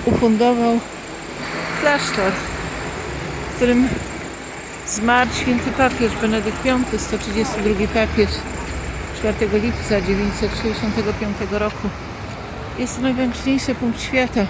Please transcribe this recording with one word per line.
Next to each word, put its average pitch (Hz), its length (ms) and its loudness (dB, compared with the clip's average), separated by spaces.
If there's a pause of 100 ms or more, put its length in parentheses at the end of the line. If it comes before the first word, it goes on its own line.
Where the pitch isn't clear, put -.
ufundował 233 760 4 (1000)
klasztor, 240 520 2 (1160)
w - 60 -8
którym 247 320 4 (1000)
zmarł 240 420 4 (100)
święty 247 300 2
papież 247 500 2
Benedykt 220 420 0
Piąty, 254 360 2
sto 208 200 -2
trzydziesty 214 440 0
drugi 208 260 2
papież, 214 420 2 (920)
czwartego 214 340 2
lipca 214 440 2
dziewięćset 196 500 2 (120)
sześćdziesiątego 214 500 0
piątego 202 460 -2
roku. 208 300 -2 (920)
Jest 247 180 -2
to 240 60 -4
najważniejszy 262 720 0
punkt 233 260 -2
świata. 247 500 2